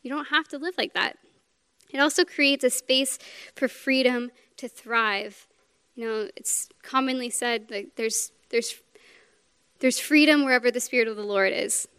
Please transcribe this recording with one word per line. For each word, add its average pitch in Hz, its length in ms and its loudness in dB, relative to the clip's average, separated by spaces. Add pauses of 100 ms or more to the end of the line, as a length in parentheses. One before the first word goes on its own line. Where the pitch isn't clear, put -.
You 247 80 -12
don't 294 160 -6
have 311 220 -2
to 294 100 -8
live 330 200 -6
like - 160 -4
that. - 240 -2 (720)
It 269 80 -6
also 302 260 4
creates 277 400 2
a 254 60 4
space - 480 0 (360)
for 254 140 -2
freedom 247 600 0 (260)
to 254 120 -14
thrive. 214 800 -4 (480)
You 226 140 -8
know, 220 280 -4
it's - 320 -6 (140)
commonly 262 480 -2
said 233 380 -4
that 202 280 -10
there's, 226 360 -4 (180)
there's, - 240 -2 (1040)
there's 254 200 2
freedom 294 460 4
wherever 247 260 2
the 240 100 -6
Spirit 240 280 0
of 220 80 -8
the 214 60 -10
Lord 196 300 2
is. - 360 -4 (100)